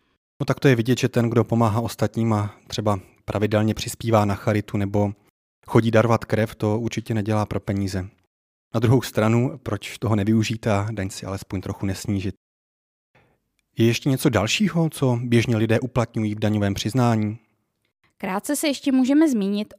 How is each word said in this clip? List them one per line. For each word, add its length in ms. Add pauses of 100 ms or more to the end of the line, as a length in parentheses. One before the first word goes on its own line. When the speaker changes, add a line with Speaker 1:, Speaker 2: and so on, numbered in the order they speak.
(400)
Speaker 1:
No 60
tak 140
to 80
je 80
vidět, 220
že 100
ten, 220
kdo 140
pomáhá 360
ostatním 520
a 220 (120)
třeba 340 (240)
pravidelně 500
přispívá 500
na 100
charitu 420
nebo 360 (540)
chodí 240
darovat 340
krev, 300
to 240
určitě 360
nedělá 320
pro 140
peníze. 480 (640)
Na 60
druhou 220
stranu, 600
proč 360
toho 180
nevyužít 500
a 260
daň 180
si 160
alespoň 340
trochu 260
nesnížit? 480 (1400)
Je 80
ještě 220
něco 200
dalšího, 600
co 320
běžně 340
lidé 240
uplatňují 540
v 40
daňovém 360
přiznání? 640 (800)
Speaker 2:
Krátce 380
se 120
ještě 240
můžeme 360
zmínit 500